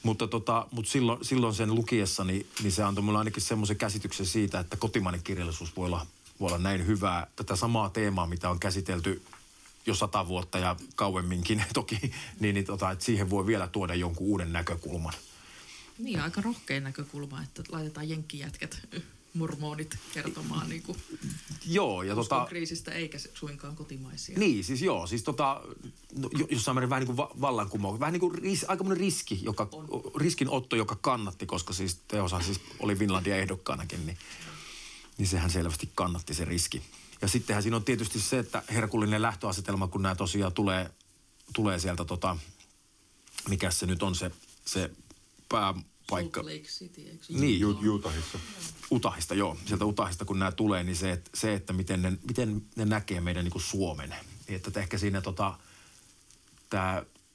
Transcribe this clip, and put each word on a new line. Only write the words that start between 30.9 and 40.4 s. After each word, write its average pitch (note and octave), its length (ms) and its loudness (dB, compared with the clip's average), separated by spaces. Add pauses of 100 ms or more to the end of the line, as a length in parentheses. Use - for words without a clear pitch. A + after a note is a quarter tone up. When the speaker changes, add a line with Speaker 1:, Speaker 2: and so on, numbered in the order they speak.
Speaker 1:
kannatti, G#2 500 0
koska F2+ 280 -4
siis F#2 220 -2 (120)
teoshan F#2 360 2
siis F#2+ 160 -2 (200)
oli G#2 160 2
Finlandia G2 420 4
ehdokkaanakin, E2+ 680 -2
niin, F2 120 -4 (1000)
niin G2 100 2
sehän F2 220 4
selvästi E2 460 0
kannatti F2 380 0
se D#2+ 120 0
riski. E2 360 0 (400)
Ja G#2 60 2
sittenhän G#2 360 2
siinä A2+ 120 2
on A2 80 2
tietysti A#2 360 0
se, B2 200 2
että A2+ 240 -4 (100)
herkullinen G#2+ 480 4
lähtöasetelma, G2 640 0
kun G2 140 0
nää F#2+ 140 2
tosiaan F#2 380 2